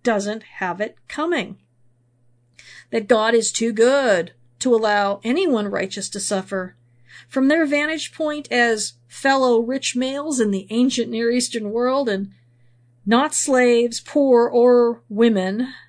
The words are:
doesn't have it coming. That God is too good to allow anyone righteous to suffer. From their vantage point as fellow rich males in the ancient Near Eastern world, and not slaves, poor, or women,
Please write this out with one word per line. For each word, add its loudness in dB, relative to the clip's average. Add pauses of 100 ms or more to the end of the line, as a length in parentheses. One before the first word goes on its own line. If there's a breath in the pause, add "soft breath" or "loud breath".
doesn't -2 (140)
have -6
it -8 (100)
coming. -6 (1300 loud breath)
That -4
God 4
is 2
too -2
good 2 (240)
to 0
allow 0
anyone 0
righteous -6
to -12
suffer. -6 (520 loud breath)
From 0
their 2
vantage -4
point -6
as 0 (140)
fellow 2
rich -4
males -4
in 2
the -4
ancient 0
Near -2
Eastern -4
world, -2
and -4 (760 soft breath)
not 2
slaves, 2
poor, 4
or 4
women, 0 (180 loud breath)